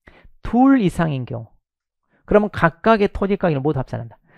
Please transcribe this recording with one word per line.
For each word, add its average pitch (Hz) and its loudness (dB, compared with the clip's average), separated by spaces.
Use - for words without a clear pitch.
둘 262 4
이상인 160 -2
경우. 113 -12
그러면 208 2
각각의 202 0
토지 196 -4
가격을 151 -2
모두 147 -2
합산한다. 117 -10